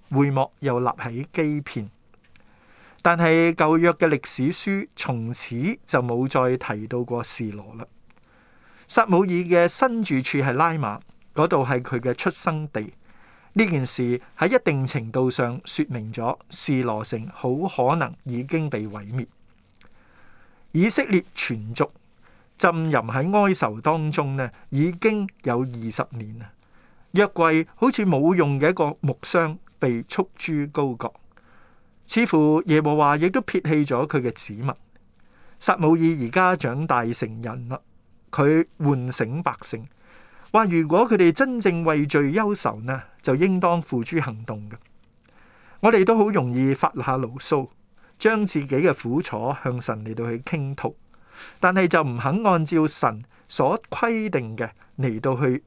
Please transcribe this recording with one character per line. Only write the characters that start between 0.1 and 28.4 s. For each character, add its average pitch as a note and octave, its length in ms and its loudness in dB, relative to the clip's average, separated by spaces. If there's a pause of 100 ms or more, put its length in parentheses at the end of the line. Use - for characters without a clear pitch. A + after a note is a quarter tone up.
會 C#3 180 4
幕 C#3 300 0
又 B2 220 -2
立 B2 60 0
喺 A#2+ 440 -6
基 D3+ 300 -2
遍。 A2 280 -10 (1120)
但 E3+ 160 4
係 E3 360 4
舊 E3 240 4
約 E3+ 160 4
嘅 E3 160 2
歷 D3 180 2
史 C3 240 0
書 G3 340 -2 (120)
從 A#2 360 -6
此 - 220 -6 (300)
就 C3+ 160 2
冇 B2 260 -2
再 B2+ 300 0 (180)
提 G#2+ 100 -8
到 B2 200 -4
過 A#2+ 180 -6
示 - 280 -4
羅 G#2 260 -16
啦。 A2+ 80 -16 (1040)
撒 - 180 2
母 F3+ 140 4
耳 G3 100 2
嘅 F3 360 4
新 A3+ 380 0
住 C#3+ 180 0
處 C#3+ 180 -2
係 C3+ 120 0
拉 D#3+ 220 2
馬， A#2 260 -4 (340)
嗰 D#3 140 2
度 C#3 180 2
係 B2 160 -2
佢 B2 200 -6
嘅 A#2+ 120 -2
出 - 160 -4
生 D#3 380 -4
地。 G#2+ 240 -8 (640)
呢 G#3+ 120 4
件 C#3+ 180 0
事 A#2+ 340 -2 (160)
喺 A3 240 2
一 - 40 -2
定 C3+ 240 0
程 A2+ 240 -6
度 C3 180 0
上 A#2+ 340 -2
說 - 240 -4
明 A2+ 240 -8
咗 A#2 240 -4 (140)
示 C3 320 0
羅 A2 220 -4
城 A2+ 280 -8
好 B2+ 220 -4
可 D#3 440 0
能 C3+ 140 -4 (120)
已 B2 220 -6
經 D#3+ 220 -2
被 G#2+ 200 -6
毀 G2+ 240 -12
滅。 A#2+ 160 -6 (1400)
以 F3+ 180 4
色 C4+ 140 2
列 F#3 200 2 (120)
全 A2 360 -6
族 C#3+ 160 -2 (680)
浸 E3 320 2
淫 C#3+ 80 2
喺 C#3 480 0
哀 F#3+ 80 2
愁 A2 260 -2
當 D3+ 320 -2
中 C#3+ 260 -2
呢， B2+ 120 -6 (220)
已 D3 220 0
經 G#3 360 -2 (140)
有 A#2+ 160 0
二 A#2+ 320 -6
十 B2+ 120 -4 (140)
年 A2 220 -12
啦。 A2 100 -16 (640)
約 G3+ 160 4
櫃 D#3+ 480 2
好 B3+ 160 2
似 G#3+ 160 -2
冇 D#3 260 4
用 C#3+ 260 2